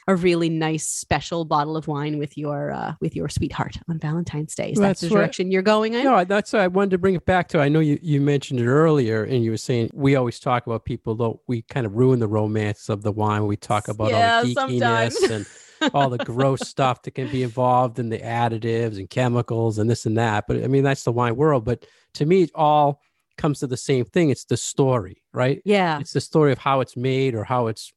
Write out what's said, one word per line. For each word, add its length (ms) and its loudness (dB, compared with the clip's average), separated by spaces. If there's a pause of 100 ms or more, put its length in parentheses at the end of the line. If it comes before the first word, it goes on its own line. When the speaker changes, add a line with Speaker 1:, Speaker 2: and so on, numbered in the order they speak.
Speaker 1:
a 80 2
really 320 2
nice 400 -2
special 560 -4
bottle 320 0
of 100 -6
wine 320 -4
with 200 -8
your, 340 -6
uh, 280 -6
with 140 -4
your 140 -6
sweetheart 480 -6 (120)
on 120 -6
Valentine's 560 -6
Day. 160 -6
Is 60 0
that 40 4
Speaker 2:
That's 200 2
Speaker 1:
the 80 -4
Speaker 2:
what 80 2
Speaker 1:
direction 340 0
you're 100 2
going 320 2
in? 80 0
Speaker 2:
No, 220 4
that's 280 -2
what 100 2
I 60 2
wanted 220 0
to 80 0
bring 160 2
it 120 -4
back 240 2
to. 100 2
I 80 4
know 120 4
you, 220 2
you 180 2
mentioned 380 0
it 80 2
earlier, 560 4
and 220 0
you 80 0
were 60 -2
saying 340 -2
we 240 2
always 240 -2
talk 260 -2
about 200 -4
people, 280 -6
though, 320 -2
we 160 -4
kind 240 -6
of 80 -6
ruin 260 4
the 80 0
romance 600 -2
of 140 -4
the 100 -2
wine. 340 0
We 100 -2
talk 300 -4
about 260 -2
all 300 2
the 60 0
Speaker 1:
Yeah, 180 -2
Speaker 2:
geekiness 460 0
Speaker 1:
sometimes. 100 -2
<laughs> 80 2
Speaker 2:
and 160 -4 (480)
all 160 2
the 80 -4
gross 500 0
stuff 340 0
that 100 -14
can 180 -6
be 120 -2
involved 560 2
in 120 -4
the 80 -4
additives 800 -2
and 100 -12
chemicals 720 0
and 100 2
this 160 0
and 140 0
that. 280 0
But 160 -2
I 40 -4
mean, 180 2
that's 200 0
the 80 0
wine 240 0
world. 280 2
But 220 -4 (280)
to 120 -2
me, 160 4
it 120 0
all 460 2 (380)
comes 220 -2
to 60 -2
the 120 -4
same 260 0
thing. 240 2
It's 160 -2
the 140 -2
story, 640 -2 (100)
right? 320 0
Speaker 1:
Yeah. 340 2
Speaker 2:
It's 140 -10
the 80 -2
story 320 2
of 60 0
how 220 0
it's 180 -6
made 360 0
or 100 -4
how 240 0
it's 280 -10